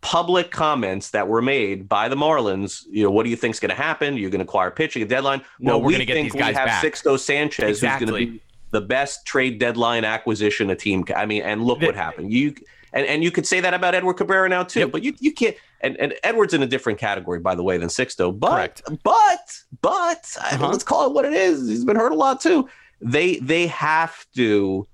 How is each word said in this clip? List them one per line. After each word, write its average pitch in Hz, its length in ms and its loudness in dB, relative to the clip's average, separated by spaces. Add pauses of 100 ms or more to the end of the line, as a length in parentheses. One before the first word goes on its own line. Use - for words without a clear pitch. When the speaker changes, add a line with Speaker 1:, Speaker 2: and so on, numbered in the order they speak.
Speaker 1:
public 175 500 0
comments 117 580 -2
that 104 160 0
were 113 160 2
made 101 460 -2
by 107 200 0
the 135 80 -2
Marlins, 113 760 0
you 104 120 0
know, 98 80 4
"What 110 140 2
do 120 60 -2
you 117 60 -2
think's 113 240 -4
gonna 95 140 0
happen? 143 420 -2
You're 98 140 -4
gonna 92 140 -2
acquire 92 260 0
pitching 156 320 -4
at 104 60 -4
deadline?" 135 340 0 (160)
Speaker 2:
No, 123 140 0
Speaker 1:
"Well, 117 100 2
Speaker 2:
we're 127 60 0
Speaker 1:
we 160 60 4
Speaker 2:
gonna 175 100 0
get 120 100 -2
Speaker 1:
think 151 120 0
Speaker 2:
these - 80 -8
Speaker 1:
we 139 60 -4
Speaker 2:
guys 110 160 0
Speaker 1:
have 131 100 2
Speaker 2:
back. 113 180 2
Speaker 1:
Sixto 147 340 0
Sanchez, 147 480 -2
who's 104 160 0
gonna 135 140 0
Speaker 2:
Exactly. 107 300 -2
Speaker 1:
be - 160 -14 (300)
the 107 80 0
best 127 460 -4
trade 131 320 0
deadline 117 460 0
acquisition 107 680 0
a 92 60 2
team 95 280 -2
ca-," - 100 -6
I 104 120 -2
mean, 107 160 -2
and 104 220 -2
look 123 160 -2
Speaker 2:
The 165 60 0
Speaker 1:
what 123 80 0
happened. 90 380 -8
You, 143 220 0 (400)
and, 135 120 0
and 151 160 0
you 170 80 2
could 175 160 -2
say 185 140 0
that 180 140 0
about 180 200 0
Edward 180 200 0
Cabrera 190 340 2
now 180 160 2
too, 226 160 -2
Speaker 2:
Yep. 156 120 2
Speaker 1:
but 208 120 -6
you, 294 160 -2
you 302 120 2
can't, 220 220 0 (280)
and, - 160 -2
and - 160 -2 (100)
Edward's 208 300 2
in 143 80 4
a 131 40 2
different 117 320 -2
category, 92 400 -4
by 90 160 0
the 87 80 -4
way, 92 160 2
than 85 120 -2
Sixto. 95 460 -2
But, 147 140 0
Speaker 2:
Correct. - 320 -2 (220)
Speaker 1:
but, 359 540 4 (240)
but, 339 580 0
I - 120 -2
mean, 135 100 -2
Speaker 2:
Uh-huh. 143 100 0
Speaker 1:
let's - 120 -2
call - 220 2
it 262 60 2
what 277 120 2
it 285 100 0
is. 302 340 2
He's 117 160 -2
been 214 120 2
hurt 233 160 2
a - 40 0
lot 269 240 2
too. 165 280 2 (340)
They, 147 340 2
they 165 320 0
have 156 560 -2 (120)
to 101 580 2